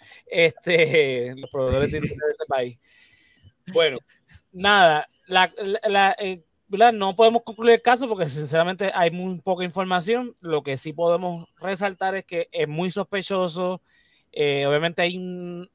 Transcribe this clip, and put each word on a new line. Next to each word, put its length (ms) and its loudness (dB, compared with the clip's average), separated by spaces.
Este, 1080 2
<laughs> 20 -16
los 140 -14
proveedores 400 0
de 80 -6
internet 280 -6
de 40 0
este 160 -6
país. 320 -4
Bueno, 260 2
nada, 560 4
la, 320 2
la, 300 -4
la, 320 2
eh, 240 -8
¿verdad? 240 4
No 240 -2
podemos 260 6
concluir 300 2
el 100 4
caso 260 2
porque 180 -2
sinceramente 680 -2
hay 160 2
muy 300 -6
poca 240 -2
información. 760 -2
Lo 240 -2
que 140 -6
sí 160 -10
podemos 560 -2
resaltar 560 -4
es 100 -6
que 280 -6
es 160 -2
muy 240 -4
sospechoso. 920 -4
Eh, 320 0
obviamente 360 0
hay 160 -2
un, 560 -12